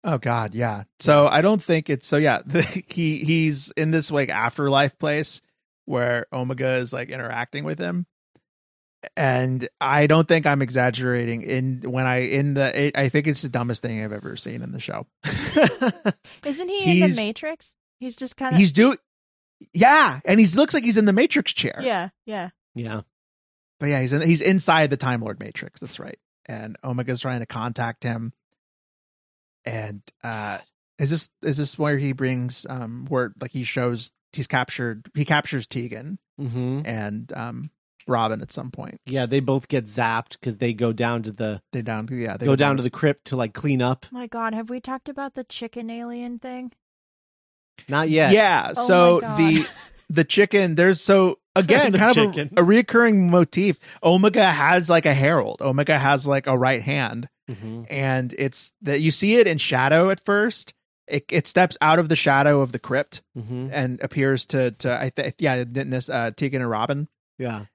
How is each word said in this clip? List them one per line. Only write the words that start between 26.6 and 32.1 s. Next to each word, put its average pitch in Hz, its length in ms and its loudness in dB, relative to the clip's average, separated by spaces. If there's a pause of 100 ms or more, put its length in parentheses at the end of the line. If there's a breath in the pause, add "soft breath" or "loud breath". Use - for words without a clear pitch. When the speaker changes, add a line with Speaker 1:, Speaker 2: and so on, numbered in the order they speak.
Speaker 1:
Omega's 123 380 -4
trying 127 200 -6
to 113 60 -10
contact 113 580 -6
him. 113 280 -6 (1300)
And, 107 340 -10 (220)
uh, 107 360 -8 (400)
is 143 120 0
this, 165 180 -4 (140)
is 143 160 -2
this 147 200 -6
where 147 200 0
he 139 140 -2